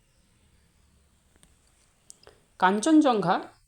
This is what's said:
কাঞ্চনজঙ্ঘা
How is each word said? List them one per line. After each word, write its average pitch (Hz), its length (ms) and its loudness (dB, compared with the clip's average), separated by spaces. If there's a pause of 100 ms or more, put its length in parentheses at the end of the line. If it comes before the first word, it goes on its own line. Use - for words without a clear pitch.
(2500)
কাঞ্চনজঙ্ঘা 214 800 0 (280)